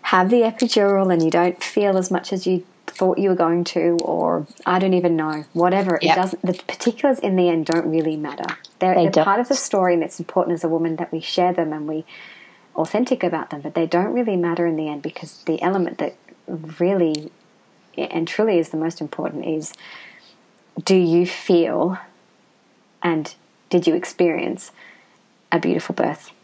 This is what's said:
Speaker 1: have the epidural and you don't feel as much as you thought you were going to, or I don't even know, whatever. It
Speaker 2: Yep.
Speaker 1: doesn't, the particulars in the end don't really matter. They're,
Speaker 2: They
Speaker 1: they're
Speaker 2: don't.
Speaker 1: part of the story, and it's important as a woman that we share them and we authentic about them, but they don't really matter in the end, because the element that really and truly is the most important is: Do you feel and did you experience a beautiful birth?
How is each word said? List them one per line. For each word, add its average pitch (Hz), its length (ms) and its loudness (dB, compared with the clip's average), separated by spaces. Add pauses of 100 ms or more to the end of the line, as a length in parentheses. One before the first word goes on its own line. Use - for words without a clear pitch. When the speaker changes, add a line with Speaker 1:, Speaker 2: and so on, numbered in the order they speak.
Speaker 1:
have 185 260 2
the 240 120 6
epidural 202 720 2
and 165 80 4
you 160 80 4
don't 175 340 2
feel 202 340 2
as 185 120 -2
much - 240 -4
as 185 140 -4
you 185 160 0 (240)
thought - 320 0
you 196 100 2
were 180 60 2
going 170 300 2
to, 170 360 0
or 165 460 -2 (180)
I 180 140 2
don't 185 160 2
even 175 200 2
know, 156 280 -4 (100)
whatever. 180 440 2
It - 60 -2
Speaker 2:
Yep. 160 120 4
Speaker 1:
doesn't, 185 260 -2
the 175 120 -2 (100)
particulars - 560 0
in 190 160 -2
the 180 140 4
end 165 180 0
don't 165 200 0
really 156 280 0
matter. 151 300 -8 (340)
They're, 185 160 2
Speaker 2:
They 175 80 4
Speaker 1:
they're 160 80 2
Speaker 2:
don't. 160 140 4
Speaker 1:
part 196 140 2
of 247 100 -4
the 277 60 2
story, 185 380 0
and 165 80 2
it's - 180 -8
important 170 360 -2
as 160 80 -8
a 165 60 -2
woman 160 260 0
that 165 160 -8
we 160 80 -6
share 180 340 0
them 156 200 -2
and 151 140 -8
we 156 180 -6 (720)
authentic 208 480 0
about 165 280 -4
them, 147 100 -10
but 147 140 -10
they 165 100 2
don't 180 280 0
really 220 240 0
matter 170 280 0
in 165 120 0
the 156 120 -4
end, 147 140 -8
because - 420 -12
the 160 160 -2
element 185 380 0
that - 160 -4 (640)
really 170 500 2 (680)
and 165 280 -4
truly 208 320 0
is 160 120 0
the 165 80 -6
most 160 240 -4
important 151 440 -8
is: 156 280 -6 (1080)
Do 190 140 2
you 175 300 4
feel 175 720 0 (1040)
and 160 320 -2 (340)
did 175 160 2
you 165 100 4
experience - 760 -2 (800)
a 170 80 2
beautiful 170 340 -2
birth? - 380 -2 (120)